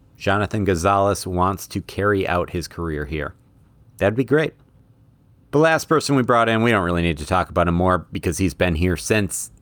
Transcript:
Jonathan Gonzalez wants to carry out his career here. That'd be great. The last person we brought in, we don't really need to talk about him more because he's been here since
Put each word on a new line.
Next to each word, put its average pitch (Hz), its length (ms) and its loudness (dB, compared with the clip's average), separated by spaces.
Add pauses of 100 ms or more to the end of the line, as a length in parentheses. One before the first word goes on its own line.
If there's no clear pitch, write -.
(160)
Jonathan 101 480 -2
Gonzalez 98 640 2
wants 92 420 -2
to 101 140 -6
carry 98 440 -2
out 87 240 -2
his 85 160 -6
career 78 380 -6
here. 73 300 -8 (640)
That'd 104 180 0
be 131 80 0
great. 147 280 0 (1000)
The 143 60 2
last 160 300 2
person 143 280 2
we 127 60 4
brought 117 260 2
in, 113 140 2
we 120 100 4
don't 98 120 2
really 87 180 0
need 85 160 0
to 76 80 -10
talk 90 220 0
about 85 200 2
him 87 80 2
more 90 220 2 (140)
because 87 240 -4
he's 92 160 0
been 90 220 0
here 87 240 0
since - 520 -4 (120)